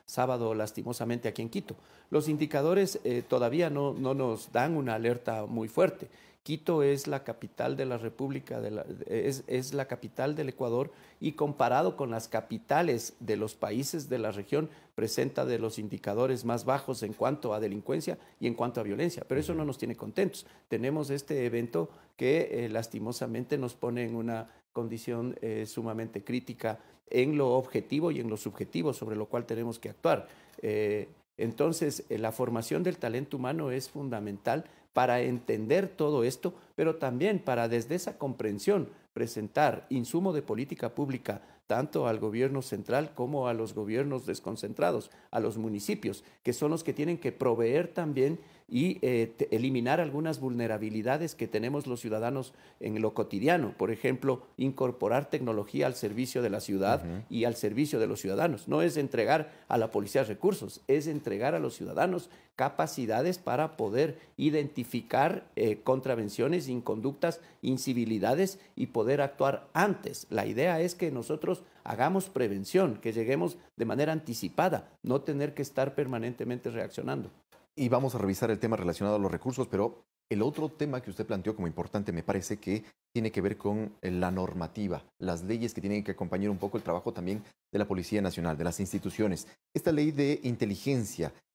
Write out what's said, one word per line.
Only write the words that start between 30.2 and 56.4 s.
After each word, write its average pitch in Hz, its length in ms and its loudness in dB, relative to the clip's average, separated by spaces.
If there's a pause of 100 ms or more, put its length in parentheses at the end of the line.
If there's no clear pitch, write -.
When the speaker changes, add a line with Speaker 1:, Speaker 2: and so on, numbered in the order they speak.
Speaker 1:
Eh, 107 460 0 (300)
entonces, 147 720 0
eh, 107 100 -2
la 113 120 0
formación 117 520 0
del 175 140 0
talento 131 400 -4
humano 135 340 -2
es 131 180 -4
fundamental 120 760 -2 (280)
para 123 260 6
entender 123 720 2
todo 147 340 2
esto, 123 300 0 (240)
pero 160 180 2
también 151 440 0
para, 120 280 2
desde 117 280 0
esa 190 220 -6
comprensión, 127 720 0 (240)
presentar 117 800 0
insumo 165 420 0
de 151 100 0
política 117 540 -4
pública 131 460 -2 (260)
tanto 123 400 2
al 110 120 2
gobierno 123 420 0
central 120 520 -2
como 127 360 -2
a 117 40 0
los 113 200 -4
gobiernos 120 520 -2
desconcentrados, 113 840 -2 (200)
a 113 100 0
los 110 160 -2
municipios, 110 640 -4 (200)
que 123 100 2
son 151 180 0
los 160 140 -2
que 135 80 0
tienen 160 240 -2
que 131 160 -4
proveer 127 560 2
también 151 500 0 (280)
y, 147 340 0
eh, 117 340 2
te-, - 200 0
eliminar 131 440 2
algunas 151 400 -2
vulnerabilidades 117 960 0
que 113 120 -4
tenemos 127 400 -2
los 123 140 -4
ciudadanos 120 520 -2 (260)
en 107 220 -2
lo 107 120 2
cotidiano. 120 640 2
Por 104 140 2
ejemplo, 127 520 0 (140)
incorporar 131 720 2
tecnología 131 580 0
al 123 80 -2
servicio 120 460 -2